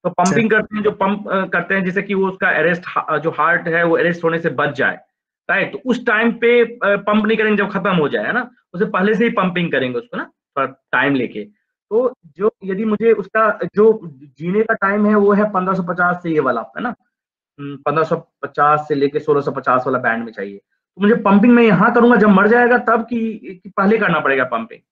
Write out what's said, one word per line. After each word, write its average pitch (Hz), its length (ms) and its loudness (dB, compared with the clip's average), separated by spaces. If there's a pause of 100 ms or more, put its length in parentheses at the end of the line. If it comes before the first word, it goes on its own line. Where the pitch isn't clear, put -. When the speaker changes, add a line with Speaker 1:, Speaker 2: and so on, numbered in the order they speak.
Speaker 1:
तो 180 60 -2
पंपिंग 190 420 0
Speaker 2:
सर। 220 60 4
Speaker 1:
करते 214 180 -4
हैं, 214 80 -4
जो 208 80 0
pump, 202 380 -4
अ, 190 160 -2
करते 180 300 -4
हैं 196 80 -2
जिससे 180 180 -4
कि 202 120 -6
वो 190 160 0
उसका 185 200 -4
arrest 170 380 0
हा-, - 320 -4
जो 156 120 -4
heart 170 360 0
है 170 160 0
वो 165 140 2
arrest 135 260 -2
होने 165 160 0
से 165 100 -4
बच 143 260 -4
जाए, 104 200 -2 (540)
Right, 185 220 -2
तो 208 140 -12
उस 247 200 -2
time 226 260 0
पे, 233 340 2
अ, 220 180 -14
पंप 208 420 0
नहीं 214 120 0
करेंगे 214 200 0
जब 202 140 -2
खत्म 190 240 -2
हो 151 140 2
जाए, 110 160 -2
है 143 80 -4
ना, 240 180 -4 (220)
उसे 175 120 -2
पहले 208 300 0
से 208 80 0
ही 233 60 2
pumping 180 420 -2
करेंगे 127 260 -2
उसको 120 200 -10
ना, 294 60 -8
थोड़ा - 440 -8 (240)
time 135 240 0
लेके। 113 280 -6 (460)
तो 247 260 -2 (100)
जो, 180 380 -4
यदि 190 220 -6
मुझे 220 280 0
उसका 214 460 -2 (160)
जो 214 320 4
जीने 151 560 -4
का 220 100 0
time 208 340 0
है 214 80 4
वो 202 180 4
है 208 180 0
पन्द्रह 185 240 -2
सौ 180 80 -4
पचास 175 400 -2
से 170 80 -4
ये 156 80 2
वाला, 123 220 -2
है 156 200 -12
ना, 226 140 -6 (640)
हम्म, 143 180 -12
पन्द्रह 151 260 -2
सौ 160 120 -2 (260)
पचास 151 460 0
से 156 80 -2
लेके 139 240 0
सोलह 147 220 0
सौ 135 100 -4
पचास 127 340 -2
वाला 131 140 -2
band 117 260 -2
में 113 60 -12
चाहिए, 101 260 -12
तो - 440 -16
मुझे 208 140 4
pumping 208 380 4
मैं 240 100 6
यहाँ 214 300 4
करूंगा 240 220 6
जब 208 120 6
मर 202 200 6
जाएगा 240 300 4
तब 233 320 0
कि, 226 240 -4 (300)
कि 208 60 -18
पहले 202 280 0
करना 175 220 0
पड़ेगा 135 240 0
pumping? 113 380 -6 (100)